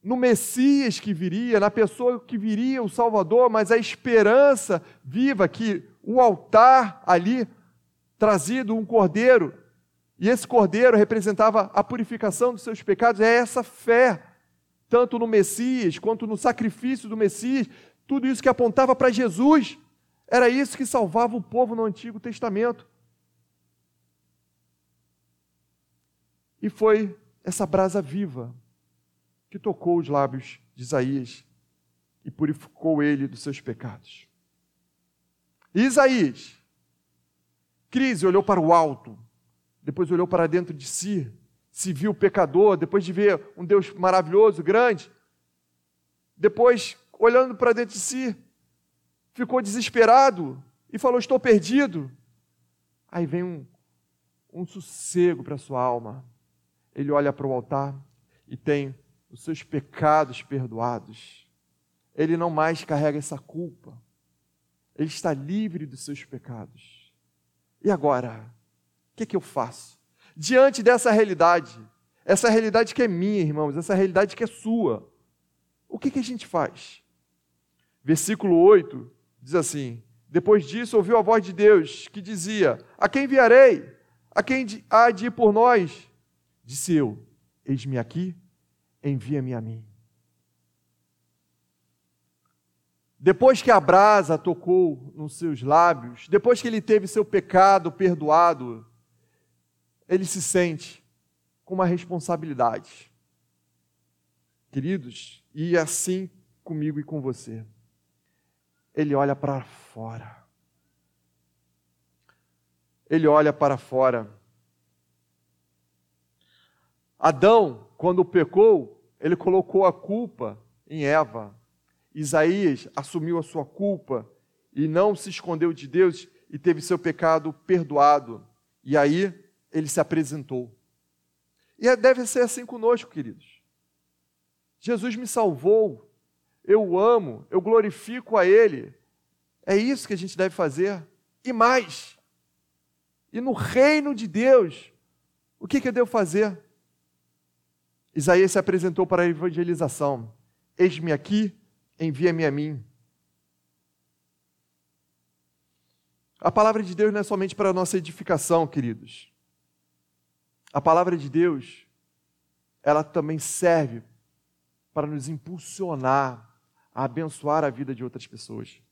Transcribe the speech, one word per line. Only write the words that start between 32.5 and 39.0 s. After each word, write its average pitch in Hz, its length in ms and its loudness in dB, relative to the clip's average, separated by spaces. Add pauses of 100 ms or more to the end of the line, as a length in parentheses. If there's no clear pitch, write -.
ele 143 240 -2
dos 127 140 -16
seus 143 220 -12
pecados. - 640 -16 (1500)
E 190 60 0
Isaías, 254 720 2 (1300)
crise, 240 380 -2
olhou 190 160 4
para 196 180 0
o 165 140 4
alto, 135 440 0 (640)